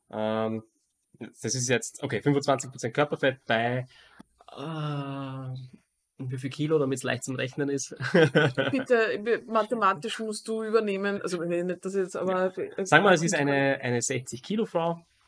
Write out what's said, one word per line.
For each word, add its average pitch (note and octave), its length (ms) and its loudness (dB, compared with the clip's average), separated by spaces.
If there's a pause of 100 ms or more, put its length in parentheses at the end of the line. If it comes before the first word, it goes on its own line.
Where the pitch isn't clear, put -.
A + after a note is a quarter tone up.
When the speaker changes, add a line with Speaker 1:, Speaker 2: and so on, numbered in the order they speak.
(120)
Speaker 1:
Ähm, A2 520 -2 (560)
das A2+ 360 -6
ist B2+ 140 -2
jetzt, - 340 0
okay, A#2 180 -2
fünfundzwanzig C#3 500 2
Prozent - 220 -6
Körperfett C#3 520 0
bei, A#2+ 420 0 (680)
äh, C#3 1000 -6 (640)
wie C3 200 -8
viel C3 140 -6
Kilo, D3+ 260 2
damit's C3+ 260 0
leicht B2 200 -2
zum C3 120 -6
Rechnen C3 340 -2
ist? C#3 300 -4
<laughs> C#3+ 720 4
Speaker 2:
Bitte, A3+ 520 2
bi-, A3+ 240 0
mathematisch G#3+ 720 0
musst A3 280 -6
du A3 160 -2
übernehmen. G3+ 580 0
Also, F3 220 -2
nee, F3 200 0
nicht F3+ 200 -4
das F#3+ 120 -4
jetzt, F#3+ 200 -2
aber, F#3 400 0
Speaker 1:
Ja. F3+ 80 -4 (140)
Speaker 2:
äh, G3 80 -2
Speaker 1:
Sagen E3+ 180 6
wir, G3+ 80 8
es E3 120 4
ist E3+ 100 2
Speaker 2:
kannst C#3+ 160 2
du C#3+ 40 2
Speaker 1:
eine, C#3 280 2
eine B2 200 0
sechzig C3 420 -6
Kilo G#3+ 220 -2
Frau, E3+ 380 -2 (240)